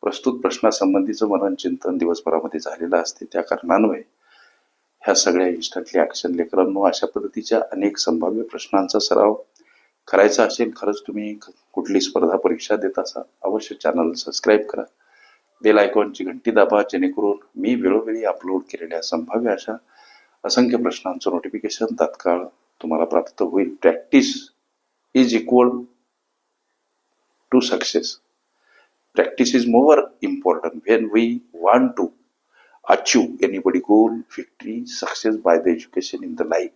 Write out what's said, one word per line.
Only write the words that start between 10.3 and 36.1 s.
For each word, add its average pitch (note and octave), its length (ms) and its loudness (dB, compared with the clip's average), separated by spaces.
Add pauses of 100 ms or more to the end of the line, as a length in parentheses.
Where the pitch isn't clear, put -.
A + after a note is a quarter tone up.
असेल, - 320 -2
खरंच G#2 300 -4
तुम्ही G#2 280 -8 (400)
कुठली F#2+ 260 0
स्पर्धा F2+ 380 2
परीक्षा F2+ 380 -2
देत G2 220 -4
असाल, - 240 -8 (200)
अवश्य G#2+ 320 -6
चॅनल E2 400 -2
सबस्क्राईब - 520 0
करा, - 160 -8 (800)
बेल G#2+ 160 6
आयकॉनची G2+ 460 0
घंटी F2+ 260 -4
दाबा, G#2 320 4
जेणेकरून G2+ 540 -2 (200)
मी G#2+ 200 -2
वेळोवेळी A2 500 0
अपलोड F#2 440 -4
केलेल्या E2 320 -8
संभाव्य F#2+ 500 -4
अशा G2+ 240 -6 (680)
असंख्य B2 340 2
प्रश्नांचं F#2+ 520 -4
नोटिफिकेशन G#2 680 -6
तात्काळ F2 440 0 (360)
तुम्हाला D#2+ 240 0
प्राप्त E2 380 -2
होईल. F2 400 0
Practice F#2 480 4 (840)
is B2 200 4
equal B2 340 4 (1800)
to B2+ 100 6
success. - 480 -2 (1040)
Practice B2 380 2
is A#2+ 140 2
more C3+ 280 6 (260)
important - 680 -2
when A2 200 4
we A2 160 2 (340)
want A#2+ 380 4
to - 100 -2 (800)
achieve - 640 2
anybody F#2 340 0
goal, A2 340 4 (140)
victory, - 460 -14 (160)
success - 480 -4
by E2+ 180 4
the F2 140 2
education - 520 -6